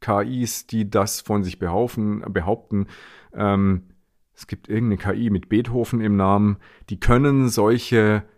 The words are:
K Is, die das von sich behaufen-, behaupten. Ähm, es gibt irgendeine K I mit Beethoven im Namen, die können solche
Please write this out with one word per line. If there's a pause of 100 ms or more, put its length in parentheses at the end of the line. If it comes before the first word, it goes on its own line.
K
Is,
die
das
von
sich
behaufen-,
behaupten. (500)
Ähm, (540)
es
gibt
irgendeine
K
I
mit
Beethoven
im
Namen, (340)
die
können
solche (140)